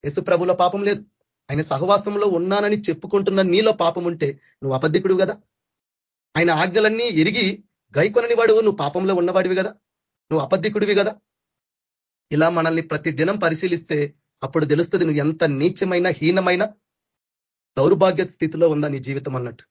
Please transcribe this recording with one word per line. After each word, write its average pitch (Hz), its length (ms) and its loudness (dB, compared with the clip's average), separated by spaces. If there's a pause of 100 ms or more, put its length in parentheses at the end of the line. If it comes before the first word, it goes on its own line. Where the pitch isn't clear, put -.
యేసు 147 160 -4
ప్రభులో 180 320 0
పాపం 180 300 0
లేదు. 202 180 -2 (480)
ఆయన 143 120 -2
సహవాసంలో 202 640 0
ఉన్నానని 196 540 0
చెప్పుకుంటున్న 190 600 -2
నీలో 196 300 2
పాపం 175 380 -2
ఉంటే 170 180 -4 (340)
నువ్వు 135 160 -2
అబద్ధికుడు 185 440 0
కదా. 185 120 0 (1040)
ఆయన 170 140 2
ఆజ్ఞలన్నీ 214 560 2 (140)
ఎరిగి 208 240 2 (480)
గైకొనని 226 460 2
వాడు 220 140 4
నువ్వు 220 300 2
పాపంలో 185 320 -2
ఉన్నవాడివి 180 400 0
కదా, 190 160 -2 (580)
నువ్వు 156 160 0
అబద్ధికుడివి 202 500 0
కదా. 202 180 0 (1160)
ఇలా 156 180 2
మనల్ని 165 420 0
ప్రతి 160 200 -4
దినం 160 340 -2
పరిశీలిస్తే 165 520 -2 (460)
అప్పుడు 156 220 -2
తెలుస్తుంది 165 400 0
నువ్వు 147 140 -2
ఎంత 160 240 -2
నీచమైన, 175 640 0
హీనమైన, 180 560 0 (1120)
దౌర్భాగ్య 185 460 2 (120)
స్థితిలో 160 340 0
ఉందా 151 180 0
నీ 139 120 -6
జీవితం 135 360 -8
అన్నట్టు. 120 360 -10